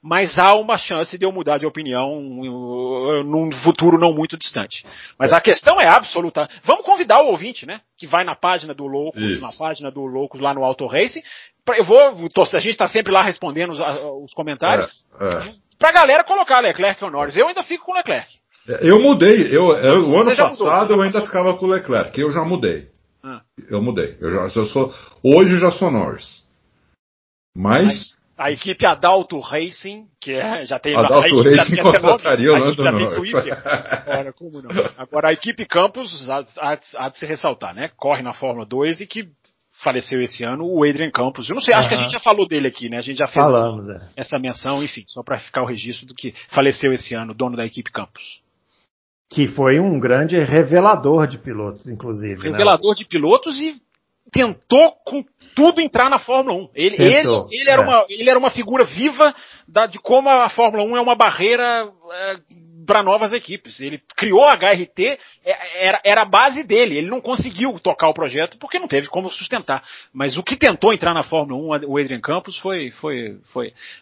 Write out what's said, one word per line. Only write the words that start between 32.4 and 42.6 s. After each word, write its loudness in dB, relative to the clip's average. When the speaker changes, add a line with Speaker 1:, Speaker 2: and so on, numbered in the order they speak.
Speaker 2:
o 6
Speaker 1:
a 2
equipe -2
Speaker 2:
Lando 0
Speaker 1:
já 2
tem 0
Speaker 2:
Norris. -6
Speaker 1:
Twitter. -4
Speaker 2:
<laughs> -4
Speaker 1:
Ora, -10
como -18
não? -20
Agora, -2
a 2
equipe -8
Campos, -4
há, -6
há, -4
há -8
de -18
se -14
ressaltar, -6
né? -12
Corre -2
na -10
Fórmula -8
dois -4
e -16
que -14
faleceu -4
esse -8
ano, -8
o 0
Adrian 0
Campos. -4
Eu -6
não -6
sei, 2
acho 4
que 0
a -2
Speaker 3:
Aham. -2
Speaker 1:
gente -8
já -8
falou 2
dele -2